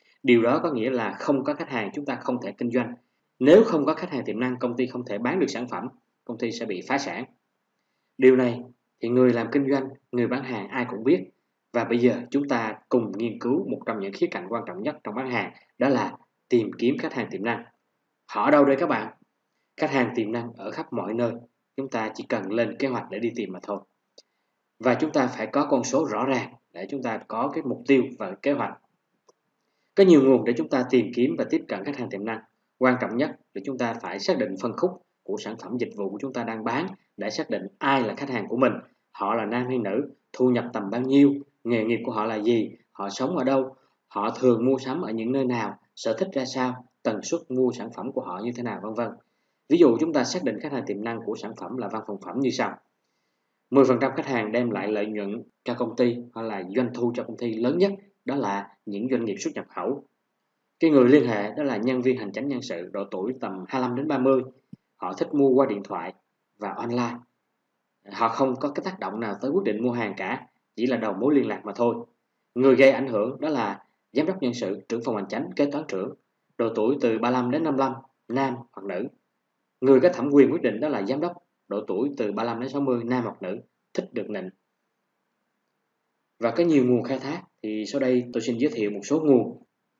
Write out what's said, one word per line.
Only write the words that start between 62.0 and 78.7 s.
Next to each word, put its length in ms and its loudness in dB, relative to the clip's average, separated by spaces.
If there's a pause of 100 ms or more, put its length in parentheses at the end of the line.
viên 160 2
hành 140 -10
chánh 160 -6
nhân 140 -4
sự, 300 -8
độ 180 -6
tuổi 300 -4
tầm 280 -8
hai 140 -4
lăm 140 -2
đến 120 -4
ba 100 0
mươi. 240 4 (540)
Họ 160 -8
thích 220 -4
mua 140 6
qua 180 6
điện 180 -4
thoại 300 -10 (440)
và 140 -8
online. 440 -4 (960)
Họ 160 0
không 320 0
có 100 -2
cái 140 -6
tác 140 -6
động 220 -6
nào 200 -4
tới 100 -2
quyết 140 0
định 180 -2
mua 100 2
hàng 240 -4
cả, 300 -6 (300)
chỉ 100 0
là 100 2
đầu 160 -2
mối 220 2
liên 140 4
lạc 160 -6
mà 120 -8
thôi. 300 0 (480)
Người 220 6
gây 140 10
ảnh 180 2
hưởng 320 0
đó 80 -4
là 360 -4 (280)
giám 140 2
đốc 160 -4
nhân 120 -2
sự, 340 -4
trưởng 160 -4
phòng 120 -2
hành 120 -4
chánh, 280 -6
kế 100 4
toán 220 -4
trưởng, 260 -6 (440)
độ 160 0
tuổi 260 2
từ 180 2
ba 120 0
lăm 200 0
đến 140 0
năm 140 0
lăm, 140 0 (360)
nam 260 -2 (180)